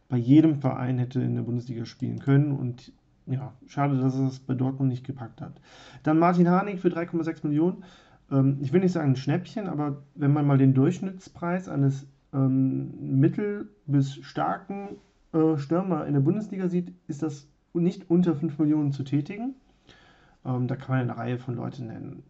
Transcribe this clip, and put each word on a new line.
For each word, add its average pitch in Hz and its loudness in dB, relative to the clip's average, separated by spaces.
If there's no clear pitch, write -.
bei 131 -2
jedem 139 6
Verein 127 -2
hätte 123 -2
in 123 -2
der 120 -2
Bundesliga 117 -6
spielen 117 -8
können. 143 4
Und 123 -8
ja, 135 -6
schade, 143 0
dass 131 2
er 131 0
es 131 -8
bei - -4
Dortmund 135 0
nicht 123 -4
gepackt - -12
hat. - -16
Dann 156 2
Martin 175 6
Harnik 190 2
für 180 2
drei 165 -4
Komma 170 -4
sechs 160 -6
Millionen. 156 0
Ähm, 135 2
ich 135 -4
will 185 4
nicht 185 2
sagen 151 0
ein 127 4
Schnäppchen, 175 -4
aber 147 -4
wenn 143 2
man 147 2
mal 143 4
den 135 6
Durchschnittspreis 180 -2
eines, 139 -2
ähm, 135 0
mittel- 208 0
bis 139 0
starken, 196 -6
äh, 160 4
Stürmer 160 -2
in 143 -2
der 139 4
Bundesliga 185 -2
sieht, 180 -4
ist 143 -8
das 156 -6
nicht 175 -2
unter 175 4
fünf 143 -4
Millionen 151 2
zu 127 -6
tätigen. 202 -4
Ähm, 123 -2
da 123 -4
kann 131 -4
man 123 0
eine 117 -10
Reihe 120 -4
von 123 -8
Leuten 123 -8
nennen. - -14